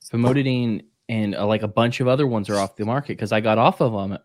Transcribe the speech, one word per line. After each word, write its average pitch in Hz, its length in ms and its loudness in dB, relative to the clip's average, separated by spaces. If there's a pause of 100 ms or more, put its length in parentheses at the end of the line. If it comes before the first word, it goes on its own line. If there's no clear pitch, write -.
(120)
Famotidine 123 720 0 (260)
and, 107 260 -2
uh, 101 100 -2
like, 107 180 0
a 107 40 -2
bunch 117 320 0
of 127 80 0
other 135 180 2
ones 110 240 -2
are 107 60 0
off 98 220 -2
the 107 80 -4
market 117 340 -4
'cause 107 140 -4
I 107 80 2
got 110 160 2
off 147 240 4
of 123 120 0
om-, 98 320 -6